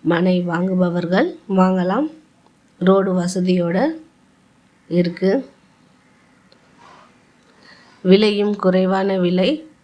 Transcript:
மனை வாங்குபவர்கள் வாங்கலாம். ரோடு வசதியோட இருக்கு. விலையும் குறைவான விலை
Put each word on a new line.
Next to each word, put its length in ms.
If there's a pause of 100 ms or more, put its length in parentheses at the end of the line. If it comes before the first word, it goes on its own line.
மனை 360
வாங்குபவர்கள் 960 (100)
வாங்கலாம். 580 (720)
ரோடு 360
வசதியோட 600 (1120)
இருக்கு. 640 (2500)
விலையும் 540
குறைவான 640
விலை 320 (340)